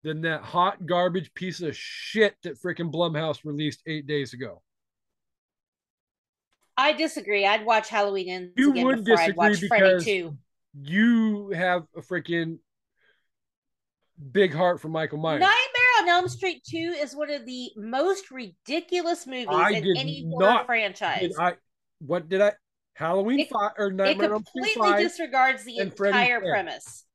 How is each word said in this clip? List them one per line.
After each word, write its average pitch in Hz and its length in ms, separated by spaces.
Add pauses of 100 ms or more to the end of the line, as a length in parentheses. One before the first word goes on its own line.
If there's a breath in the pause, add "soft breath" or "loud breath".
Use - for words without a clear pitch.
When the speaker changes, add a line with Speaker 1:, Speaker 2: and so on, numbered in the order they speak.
Speaker 1:
than 156 200
that 160 200
hot 175 440
garbage 180 480
piece 180 260
of 156 160
shit - 640
that 156 180
frickin' 170 320
Blumhouse 160 520
released 151 420
eight 151 200
days 143 280
ago. 120 280 (2250)
Speaker 2:
I 285 160
disagree. 214 540
I'd 214 200
watch 220 220
Halloween 202 400
Ends 180 280
Speaker 1:
You 277 140
Speaker 2:
again 254 160
Speaker 1:
would 254 180
Speaker 2:
before 220 160
I'd 165 60 (100)
Speaker 1:
disagree 170 120
Speaker 2:
watch 208 100 (220)
Freddy 196 40 (100)
Speaker 1:
because 175 100
Speaker 2:
two. 170 320 (440)
Speaker 1:
you 208 680
have 180 340 (120)
a 170 60
frickin' 165 560 (1700)
big 180 240
heart 175 260
for 160 80
Michael 160 300
Myers. 160 220
Speaker 2:
Nightmare 480 600
on 339 60
Elm 359 200
Street 359 400
two 330 280
is 285 200
one 294 140
of 285 160
the 254 300
most 269 540
ridiculous 311 960
movies 254 240
Speaker 1:
I 170 220
Speaker 2:
in 214 100
Speaker 1:
did 185 140
Speaker 2:
any - 340
horror 165 100 (120)
Speaker 1:
not, 247 140
Speaker 2:
franchise. 202 560
Speaker 1:
did 175 160
I, 170 160 (440)
what 160 300
did 190 140
I? 208 100 (420)
Halloween 196 460
Speaker 2:
It, 311 100
Speaker 1:
five 208 280
or 208 100
Speaker 2:
it 196 60
Speaker 1:
Nightmare 196 340
on 208 60
Elm 214 100
Street - 180 (120)
Speaker 2:
completely 208 180
Speaker 1:
five 208 100
Speaker 2:
disregards 262 640
the 226 140
Speaker 1:
and 190 180
Freddy's 202 240
Speaker 2:
entire 247 200
Speaker 1:
Dead. 185 100
Speaker 2:
premise. - 540 (100)